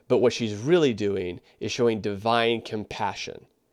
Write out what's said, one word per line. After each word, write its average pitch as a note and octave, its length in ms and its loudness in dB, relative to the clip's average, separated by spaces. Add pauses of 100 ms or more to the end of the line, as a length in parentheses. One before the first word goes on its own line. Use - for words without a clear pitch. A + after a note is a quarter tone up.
But B2 100 4
what A#2 140 4
she's A2 220 -2
really C#3 400 4
doing G2 460 -2 (180)
is G#2+ 140 -6
showing A2+ 280 2
divine A2+ 600 0
compassion. - 840 -8 (260)